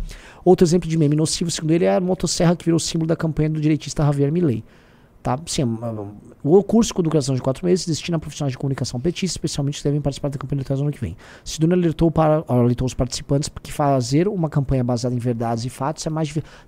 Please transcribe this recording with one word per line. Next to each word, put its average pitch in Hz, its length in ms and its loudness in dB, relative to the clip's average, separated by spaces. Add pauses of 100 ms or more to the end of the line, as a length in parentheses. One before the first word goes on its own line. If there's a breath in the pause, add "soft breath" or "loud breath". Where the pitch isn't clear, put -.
(440 loud breath)
Outro 180 200 8
exemplo 170 240 4
de 160 80 -2
meme 151 200 4
nocivo, 160 340 -2
segundo 160 220 -2
ele, 175 140 2
é 196 100 2
a 196 40 0
motosserra 180 540 2
que 170 100 -6
virou 165 140 2
símbolo 160 300 -2
da 165 80 0
campanha 156 340 0
do 156 100 -4
direitista 151 440 0
Javier 143 260 2
Milei. 151 320 0 (600 soft breath)
Tá? 127 220 -2
Sim, 117 340 -2 (640)
o 180 200 6
curso 208 320 2
com 190 80 0
duração 147 320 0
de 127 80 -2
quatro 135 240 -2
meses 175 180 2
destina 165 320 -2
a - 20 -2
profissionais 143 340 -6
de 131 40 -12
comunicação 135 420 -4
petistas, 170 340 -2
especialmente 147 440 -4
que - 80 -8
devem 147 160 0
participar 143 300 -4
da 139 80 -6
campanha 139 220 -4
eleitoral 135 180 -2
no 139 60 -2
ano 147 80 0
que - 60 -18
vem. 92 160 -6 (300 loud breath)
Sidônia 165 320 2
alertou 165 340 2
para, 156 380 2
alertou 123 380 2
os 123 80 -4
participantes - 560 -2 (120)
que - 80 -14
fazer 139 560 2
uma 180 220 -2
campanha 135 340 0
baseada 123 320 -2
em 123 40 -2
verdades 117 480 -2
e - 20 -6
fatos 143 380 -6
é 160 40 -4
mais 156 180 -2
difí-, 151 140 -4 (260 loud breath)